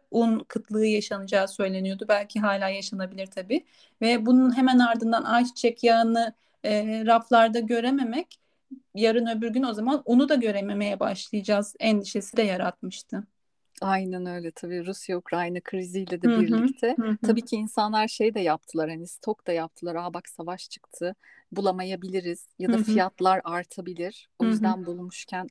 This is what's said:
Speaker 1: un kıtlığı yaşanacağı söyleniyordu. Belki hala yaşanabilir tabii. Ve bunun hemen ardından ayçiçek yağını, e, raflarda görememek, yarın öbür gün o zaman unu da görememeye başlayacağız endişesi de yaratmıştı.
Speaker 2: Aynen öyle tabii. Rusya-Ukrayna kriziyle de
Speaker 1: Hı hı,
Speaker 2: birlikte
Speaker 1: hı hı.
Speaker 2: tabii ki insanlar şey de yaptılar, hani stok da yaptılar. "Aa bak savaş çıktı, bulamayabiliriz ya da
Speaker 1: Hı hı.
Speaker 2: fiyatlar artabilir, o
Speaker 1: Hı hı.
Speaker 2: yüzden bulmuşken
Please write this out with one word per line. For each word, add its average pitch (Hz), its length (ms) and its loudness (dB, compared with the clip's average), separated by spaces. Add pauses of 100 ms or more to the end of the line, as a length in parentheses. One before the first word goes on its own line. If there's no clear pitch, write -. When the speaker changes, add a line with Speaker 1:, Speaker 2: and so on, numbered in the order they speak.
(100)
Speaker 1:
un 226 280 2 (100)
kıtlığı 214 380 -2
yaşanacağı 202 600 0
söyleniyordu. 190 600 -4
Belki 208 320 2
hala 196 280 0
yaşanabilir 190 580 -6
tabii. 190 380 -4 (380)
Ve 226 240 2
bunun 254 300 6
hemen 254 220 6
ardından 226 440 4
ayçiçek 240 600 0
yağını, 226 500 4 (300)
e, 214 420 -2
raflarda 226 540 6
görememek, 240 800 -2 (560)
yarın 226 320 2
öbür 226 240 -2
gün 247 120 0
o 247 120 -2
zaman 240 320 0
unu 254 220 6
da 302 60 4
görememeye 202 680 -2
başlayacağız 202 800 -2
endişesi 208 560 0
de 226 60 4
yaratmıştı. 185 800 -4 (560)
Speaker 2:
Aynen 190 460 -2
öyle 175 240 -8
tabii. 175 360 -8
Rusya-Ukrayna 180 720 -6
kriziyle 185 640 -6
de - 40 0
Speaker 1:
Hı 233 100 4
hı, - 0 -
Speaker 2:
birlikte 233 600 2
Speaker 1:
hı 220 240 -2
hı. - 0 -
Speaker 2:
tabii 233 200 2
ki - 140 -6
insanlar 214 520 0
şey 226 260 0
de 214 60 -4
yaptılar, 160 500 -2
hani 165 180 -10
stok - 380 -8
da 180 60 -2
yaptılar. 165 420 -6
"Aa 170 200 -6
bak 175 140 -12
savaş 175 420 -12
çıktı, - 440 -10 (380)
bulamayabiliriz 185 960 -4 (120)
ya 185 140 -2
da 226 40 2
Speaker 1:
Hı - 20 2
hı. 214 60 0
Speaker 2:
fiyatlar 190 600 2
artabilir, 175 840 -8 (100)
o 240 60 0
Speaker 1:
Hı 220 60 2
hı. - 0 -
Speaker 2:
yüzden 214 360 0
bulmuşken 180 640 -10